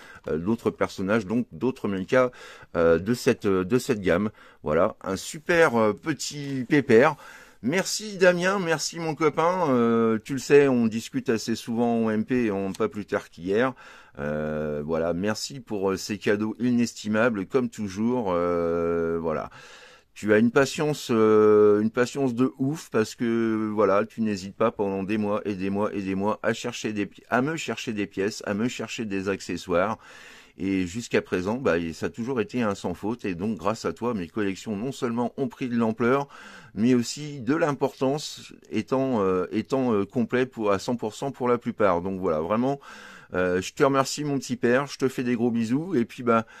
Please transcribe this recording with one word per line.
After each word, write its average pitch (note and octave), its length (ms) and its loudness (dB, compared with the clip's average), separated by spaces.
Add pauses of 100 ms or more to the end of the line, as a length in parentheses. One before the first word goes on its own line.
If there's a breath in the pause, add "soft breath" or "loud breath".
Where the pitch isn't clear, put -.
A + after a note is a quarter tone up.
(280 loud breath)
euh, D#2 120 -2
d'autres G#2+ 320 -2
personnages, G2 560 -2
donc A2+ 240 -2
d'autres A2+ 360 -4
mechas, B2 440 2 (440 loud breath)
euh, E2+ 220 6
de G2 160 -2
cette, A#2+ 320 0
euh, F#2+ 180 2
de G2+ 140 2
cette A#2 240 -2
gamme. F#2 300 2 (320 loud breath)
Voilà, D#2+ 400 2
un F#2+ 120 -4
super, D#3+ 600 2
euh, G#2+ 180 4
petit C#3 760 -6
pépère. C#3 480 6 (460 loud breath)
Merci F#3+ 560 -4
Damien, F3+ 400 4
merci E3 400 -2
mon D#3+ 160 -4
copain, D#3+ 560 2
euh, A#2 540 4
tu C#3+ 100 -8
le C3 60 -4
sais, C#3+ 280 8
on A#2+ 200 4
discute A#2 420 -4
assez A2+ 240 0
souvent A#2 520 0
en A2 40 0
M A2 160 0
P B2 200 0
et G#2+ 60 0
en G2 200 -4
pas A2 160 -2
plus G2+ 180 -10
tard - 240 -4
qu'hier. G#2+ 460 0 (420 loud breath)
Euh, D2+ 640 -4
voilà, D#2+ 300 -2
merci G#2+ 460 -6
pour, G2 320 -2
euh, F#2+ 60 -2
ces G#2 200 -6
cadeaux G#2+ 420 0
inestimables, A2+ 840 0
comme B2 240 0
toujours, G#2+ 640 -4
euh, E2+ 880 0
voilà. D#2 300 -4 (640 loud breath)
Tu G#2 180 0
as G#2+ 40 8
une A#2 140 4
patience, D3 600 0
euh, G#2+ 680 6
une A2 120 0
patience B2 440 0
de B2+ 220 2
ouf C#3 340 -4
parce A2 240 0
que, A2+ 580 0
voilà, G#2 320 4
tu - 140 -10
n'hésites G2 360 -4
pas A2+ 140 2
pendant G2 340 -2
des G#2 140 -2
mois G#2 280 0
et G2+ 100 -2
des F#2 140 -4
mois G2+ 240 -2
et G2+ 80 -4
des F#2+ 140 -2
mois G2+ 280 -2
à A2 80 0
chercher A#2 400 -6
des G2+ 140 -4
pi-, - 240 -14
à A#2+ 120 2
me D#3 140 -2
chercher A#2+ 380 -8
des G2+ 120 -4
pièces, G2 400 -4
à G#2 80 -2
me G#2+ 140 0
chercher A#2 380 -8
des G2 240 -4
accessoires. F#2 680 -2 (600 loud breath)
Et F#2+ 280 0
jusqu'à G#2+ 360 -2
présent, F#2+ 340 -4
bah, A2+ 200 0 (180)
ça G2 140 -6
a - 20 -10
toujours A#2+ 320 -4
été B2 200 -4
un G2+ 140 0
sans F2+ 180 -6
faute. G#2 300 -6
Et G2 100 -4
donc, F#2+ 240 -4
grâce G2 280 -4
à E2+ 80 -2
toi, A#2+ 200 -4
mes G2+ 140 -6
collections G2+ 480 -4
non A#2+ 160 -6
seulement A#2+ 460 -4
ont C#3 100 -2
pris B2 220 -8
de A#2+ 80 -2
l'ampleur, A#2 500 2 (480 loud breath)
mais B2 200 4
aussi C#3+ 440 -4
de B2 160 0
l'importance, C#3 960 -2 (180)
étant, B2+ 520 0
euh, F#2 320 2
étant, B2 400 0
euh, G2+ 100 2
complet B2 420 0
pour, A2 260 0
à F#2+ 80 2
cent B2 180 -4
pour A2 160 -6
cent A#2+ 180 -6
pour B2 160 -4
la A#2+ 100 4
plupart. G2 440 2
Donc F#2+ 180 -4
voilà, E2 220 0
vraiment, A#2+ 400 0 (520 loud breath)
euh, F2+ 280 0
je - 120 -8
te D3 100 0
remercie, C#3 420 2
mon C#3 120 -2
petit B2 200 -6
père. B2+ 300 2
Je - 100 -14
te C3 100 0
fais C3 160 -4
des B2 120 0
gros A#2 140 2
bisous. B2+ 460 0
Et A#2 80 2
puis, - 200 -10
bah, A2+ 220 2 (160 loud breath)